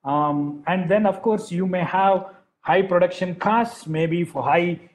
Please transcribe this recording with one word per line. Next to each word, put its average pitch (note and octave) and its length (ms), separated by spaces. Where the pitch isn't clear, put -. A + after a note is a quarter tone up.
Um, D3 640
and F3+ 200
then G#3 180
of F#3+ 160
course G#3+ 280
you F3+ 160
may F#3 160
have F#3+ 440
high F#3+ 220
production F3+ 540
costs, A3+ 500
maybe E3 380
for C#3 180
high E3 380